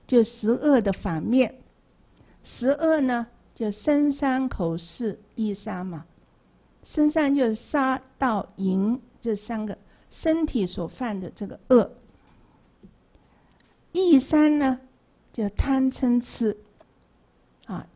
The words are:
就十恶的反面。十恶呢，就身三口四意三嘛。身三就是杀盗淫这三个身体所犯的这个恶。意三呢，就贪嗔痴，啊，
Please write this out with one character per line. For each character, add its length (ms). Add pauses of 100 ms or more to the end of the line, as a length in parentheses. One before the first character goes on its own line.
就 180
十 260
恶 300
的 140
反 300
面。 320 (880)
十 260
恶 320
呢， 260 (280)
就 160
身 400
三 360
口 300
四 420 (160)
意 180
三 320
嘛。 200 (800)
身 260
三 240
就 140
是 80
杀 460 (160)
盗 300 (100)
淫 440 (180)
这 160
三 300
个 120 (320)
身 360
体 200
所 220
犯 320
的 120
这 160
个 120 (100)
恶。 220 (2000)
意 280
三 400
呢， 200 (540)
就 160
贪 420
嗔 300
痴， 340 (1080)
啊， 200 (100)